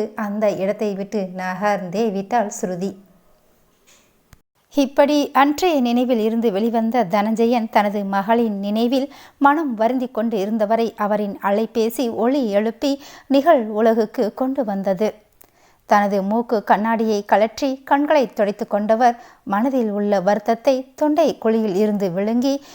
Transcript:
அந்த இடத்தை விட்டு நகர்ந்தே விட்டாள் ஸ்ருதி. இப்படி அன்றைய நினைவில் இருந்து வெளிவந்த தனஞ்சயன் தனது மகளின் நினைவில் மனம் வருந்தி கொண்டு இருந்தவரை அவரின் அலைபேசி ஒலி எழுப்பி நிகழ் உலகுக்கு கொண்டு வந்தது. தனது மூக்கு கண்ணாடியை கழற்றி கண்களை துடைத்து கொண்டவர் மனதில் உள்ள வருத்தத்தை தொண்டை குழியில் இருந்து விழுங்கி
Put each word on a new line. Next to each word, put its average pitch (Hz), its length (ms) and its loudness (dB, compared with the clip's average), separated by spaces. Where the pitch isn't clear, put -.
அந்த 208 360 -2
இடத்தை 202 420 -4
விட்டு 196 440 -6
நகர்ந்தே 190 760 -2
விட்டாள் 196 400 -2
ஸ்ருதி. 185 340 -6
இப்படி 285 580 2
அன்றைய 294 500 2
நினைவில் 240 380 2
இருந்து 220 320 0
வெளிவந்த 226 520 0
தனஞ்சயன் 220 640 0
தனது 208 340 0
மகளின் 202 560 0
நினைவில் 233 540 -2
மனம் 285 360 2
வருந்தி 240 340 -2
கொண்டு 226 300 -4
இருந்தவரை 214 580 -2
அவரின் 208 480 -4
அலைபேசி 220 640 -2
ஒலி 254 340 0
எழுப்பி 226 540 -2
நிகழ் 277 380 4
உலகுக்கு 220 680 0
கொண்டு 262 320 -4
வந்தது. 196 440 -2
தனது 202 320 2
மூக்கு 214 420 -2
கண்ணாடியை 220 640 0
கழற்றி 226 440 0
கண்களை 294 440 2
துடைத்து 208 400 -4
கொண்டவர் 220 480 2
மனதில் 233 480 0
உள்ள 202 280 0
வருத்தத்தை 214 560 0
தொண்டை 302 420 0
குழியில் 220 380 0
இருந்து 202 360 0
விழுங்கி 233 420 0